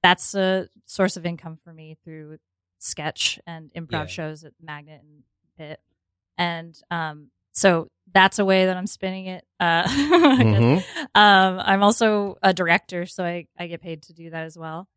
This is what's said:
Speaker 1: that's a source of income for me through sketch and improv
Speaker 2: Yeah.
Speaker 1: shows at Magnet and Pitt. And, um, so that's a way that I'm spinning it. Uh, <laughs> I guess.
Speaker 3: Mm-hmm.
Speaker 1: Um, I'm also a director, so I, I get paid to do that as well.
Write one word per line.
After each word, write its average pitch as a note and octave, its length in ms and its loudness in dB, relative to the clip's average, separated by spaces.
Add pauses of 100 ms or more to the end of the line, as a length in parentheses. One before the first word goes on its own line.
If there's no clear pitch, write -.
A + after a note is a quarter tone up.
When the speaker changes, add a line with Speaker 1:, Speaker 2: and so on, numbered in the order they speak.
Speaker 1:
that's F#3 320 0
a F#3+ 360 -2 (160)
source - 320 -2
of E3+ 80 -12
income E3 300 -12
for E3 180 -20
me D#3 280 -20
through D#3 360 -20 (400)
sketch - 680 -10
and D#3+ 280 -18
improv E3 180 -14
Speaker 2:
Yeah. D#3 140 -8
Speaker 1:
shows D#3 380 -12
at D#3 80 -20 (100)
Magnet D3+ 400 -18
and D3+ 200 -20 (360)
Pitt. D3+ 220 -16 (580)
And, E3+ 420 -8 (100)
um, D#3 400 -10 (220)
so F3 360 2 (240)
that's F#3+ 260 4
a G3+ 60 2
way F#3+ 220 4
that F#3 100 -2
I'm F#3 100 -8
spinning F#3+ 400 -10
it. F#3 180 -14 (140)
Uh, E3+ 260 2
<laughs> - 20 -2
I D4 560 4
guess. A2 200 6
Speaker 3:
Mm-hmm. E3 380 2 (140)
Speaker 1:
Um, F#3+ 500 6
I'm G3 180 2
also G#3 600 2
a F#3+ 120 4
director, F3 520 -2
so - 180 -10
I, E3+ 220 -8 (120)
I F3 80 -10
get E3 160 -14
paid E3 220 -14
to E3 100 -20
do E3 160 -20
that D#3+ 160 -10
as D#3+ 100 -18
well. D#3+ 400 -12